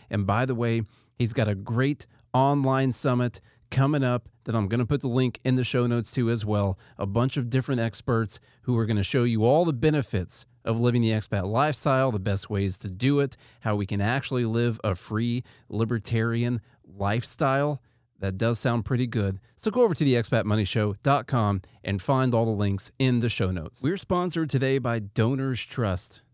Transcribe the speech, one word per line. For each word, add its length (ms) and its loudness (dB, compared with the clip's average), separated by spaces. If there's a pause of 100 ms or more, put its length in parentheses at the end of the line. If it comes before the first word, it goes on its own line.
And 180 0
by 180 2
the 80 -2
way, 300 0 (340)
he's 160 0
got 140 0
a 80 0
great 500 -2 (280)
online 580 2
summit 500 0 (300)
coming 320 2
up 240 0 (160)
that 120 -4
I'm 120 0
gonna 180 0
put 160 0
the 60 -4
link 360 0
in 120 2
the 80 2
show 240 0
notes 260 -2
to 160 0
as 160 -2
well. 320 0 (200)
A 80 -4
bunch 320 0
of 120 -2
different 320 0
experts 580 -2 (240)
who 140 0
are 80 2
gonna 160 2
show 220 0
you 220 2
all 200 4
the 80 0
benefits 720 -2 (200)
of 140 0
living 220 2
the 100 2
expat 380 -2
lifestyle, 640 0
the 80 -2
best 300 -2
ways 300 -2
to 100 -8
do 320 0
it, 160 -4 (240)
how 140 0
we 100 -2
can 160 -2
actually 440 -2
live 380 0
a 100 0
free 500 -2 (260)
libertarian 920 -2 (240)
lifestyle. 960 -2 (380)
That 180 -4
does 220 0
sound 260 0
pretty 220 0
good. 320 -2 (160)
So 160 -4
go 100 2
over 140 4
to 80 0
the 100 4
expat 320 2
money 180 2
show 380 0
dot 240 2
com 360 0 (220)
and 160 -2
find 360 2
all 100 4
the 60 0
links 480 -2
in 200 4
the 100 0
show 200 -2
notes. 320 -6
We're 160 -2
sponsored 520 -2
today 280 0
by 220 -2
Donors 640 -2
Trust, 580 -4 (120)